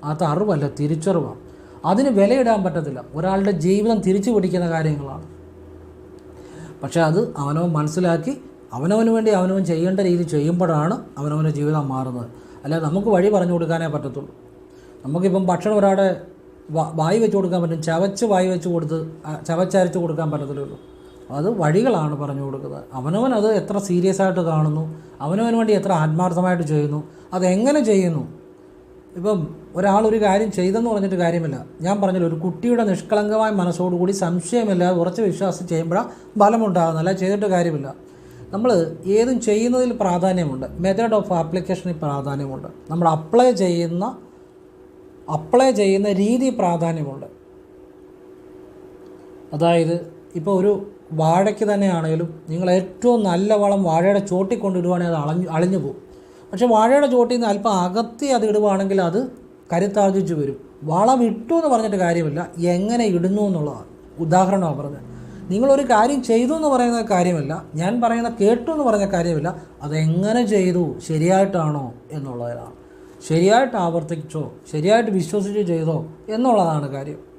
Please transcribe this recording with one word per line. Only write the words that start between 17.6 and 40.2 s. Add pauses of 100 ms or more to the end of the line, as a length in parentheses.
പറ്റും,
ചവച്ച്
വായി
വെച്ച്
കൊടുത്ത്, (140)
ആ,
ചവച്ചരച്ച്
കൊടുക്കാൻ
പറ്റത്തില്ലല്ലോ. (520)
അത്
വഴികളാണ്
പറഞ്ഞു
കൊടുക്കുന്നത്.
അവനവൻ
അത്
എത്ര
സീരിയസ്
ആയിട്ട്
കാണുന്നു, (180)
അവനവന്
വേണ്ടി
എത്ര
ആത്മാർത്ഥമായിട്ട്
ചെയ്യുന്നു, (280)
അതെങ്ങനെ
ചെയ്യുന്നു. (880)
ഇപ്പം (300)
ഒരാളൊരു
കാര്യം
ചെയ്തെന്ന്
പറഞ്ഞിട്ട്
കാര്യമില്ല. (160)
ഞാൻ
പറഞ്ഞല്ലോ,
ഒരു
കുട്ടിയുടെ
നിഷ്കളങ്കമായ
മനസ്സോടുകൂടി
സംശയമില്ലാതെ
ഉറച്ച
വിശ്വാസം
ചെയ്യുമ്പോഴാണ് (300)
ഫലമുണ്ടാകുന്നത്,
അല്ല
ചെയ്തിട്ട്
കാര്യമില്ല. (560)
നമ്മൾ
ഏതും
ചെയ്യുന്നതിൽ
പ്രാധാന്യമുണ്ട്,